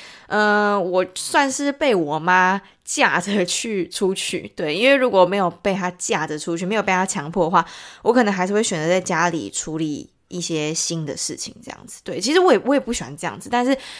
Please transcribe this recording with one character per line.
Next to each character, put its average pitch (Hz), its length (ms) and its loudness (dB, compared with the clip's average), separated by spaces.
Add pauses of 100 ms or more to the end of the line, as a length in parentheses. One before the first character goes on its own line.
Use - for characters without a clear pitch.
(280)
呃， 208 520 2
我 185 260 0 (100)
算 285 360 2
是 285 200 -2
被 277 220 2
我 156 240 0
妈 185 420 4 (260)
架 190 340 2
着 202 260 0
去 208 440 -4
出 190 240 -2
去， - 420 -6
对， 151 180 -4
因 233 160 4
为 277 60 6
如 254 160 2
果 185 140 6
没 185 100 0
有 190 140 2
被 196 260 -2
她 180 160 -4
架 180 340 -4
着 151 140 -6
出 170 180 -4
去， 180 80 -4
没 208 100 -2
有 208 60 2
被 202 100 -2
她 185 140 2
强 156 240 -6
迫 175 140 0
的 165 80 2
话， 175 140 4 (360)
我 226 120 4
可 247 100 6
能 202 100 2
还 185 140 0
是 202 60 -2
会 214 100 2
选 170 180 -2
择 160 80 0
在 185 100 4
家 175 300 0
里 143 200 -4
处 - 280 -8
理 151 320 -6 (180)
一 175 140 -8
些 156 320 -4
新 165 320 -4
的 139 100 -8
事 - 200 -6
情 - 280 -12
这 - 60 -16
样 - 180 -18
子。 - 160 -16
对， 170 160 -6
其 233 140 0
实 370 60 6
我 359 120 6
也， 196 140 6
我 269 80 4
也 277 60 4
不 226 120 -4
喜 240 100 -4
欢 143 140 -10
这 180 100 -10
样 131 140 -8
子， - 100 -14
但 240 160 0
是 269 120 4 (220)